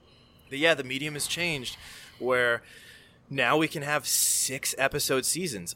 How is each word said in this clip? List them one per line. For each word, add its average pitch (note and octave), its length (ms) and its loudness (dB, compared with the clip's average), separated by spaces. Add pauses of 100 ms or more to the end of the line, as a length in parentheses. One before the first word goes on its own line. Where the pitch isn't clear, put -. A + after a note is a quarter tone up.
(500)
But C3+ 100 -8
yeah, D#3+ 140 6
the C#3+ 100 0
medium C3+ 300 -4
has C#3+ 120 -4
changed D#3+ 520 -4 (420)
where B2 420 4 (680)
now C3+ 280 4
we D#3 120 2
can D#3+ 120 -6
have D3 240 -2
six - 720 0
episode C3+ 480 2
seasons. B2+ 500 -4